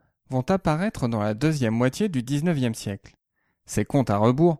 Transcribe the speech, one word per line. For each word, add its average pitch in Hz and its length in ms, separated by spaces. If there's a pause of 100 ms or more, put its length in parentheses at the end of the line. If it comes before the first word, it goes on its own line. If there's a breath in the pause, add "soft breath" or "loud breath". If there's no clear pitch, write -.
(320)
vont 127 100
apparaître 185 640
dans 117 140
la 107 140
deuxième 131 400
moitié 127 340
du 131 140
dix-neuvième 143 500
siècle. - 420 (520)
Ces - 180
comptes 131 240
à 101 80
rebours 135 420